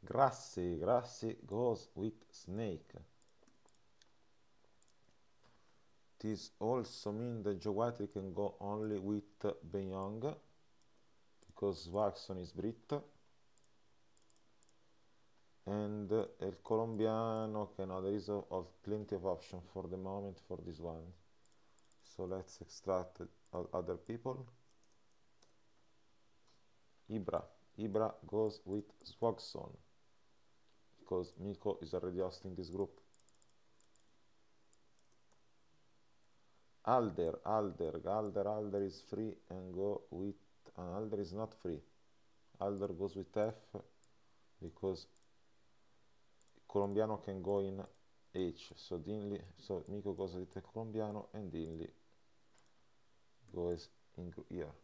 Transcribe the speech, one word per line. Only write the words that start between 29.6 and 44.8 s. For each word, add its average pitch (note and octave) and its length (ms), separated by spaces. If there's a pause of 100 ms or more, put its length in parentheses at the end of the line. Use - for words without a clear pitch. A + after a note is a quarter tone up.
because F2+ 400
Miko G2 420
is D#2+ 120
already F2+ 260
hosting F#2 340
this F2 140
group. F#2+ 320 (3750)
Alder, G#2 640
Alder, F2 600
Alder, G2+ 420
Alder G#2 340
is F#2+ 260
free G#2 280 (140)
and F#2 220
go G2 380
with, F#2+ 240 (420)
uh, F2+ 200
Alder G#2+ 240
is E2+ 120
not G#2+ 300
free. E2 180 (800)
Alder G2+ 280
goes F#2+ 260
with G2 220
F G#2+ 180 (1040)
because F#2 460 (1600)